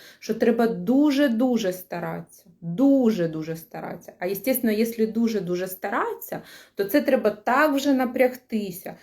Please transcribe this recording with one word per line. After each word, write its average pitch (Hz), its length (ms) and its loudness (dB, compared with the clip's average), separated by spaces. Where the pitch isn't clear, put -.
що - 140 -6
треба 233 340 4
дуже-дуже 240 1080 2
старатися, 170 720 -10
дуже-дуже 170 920 2
старатися. - 640 -14
А, 180 80 -4
естественно, 214 500 0
якщо 226 300 0
дуже-дуже 185 600 -2
старатися, 294 760 -6
то 202 80 -2
це 285 180 2
треба 220 280 0
так 277 460 0
вже 277 180 0
напрягтися, 254 1080 -2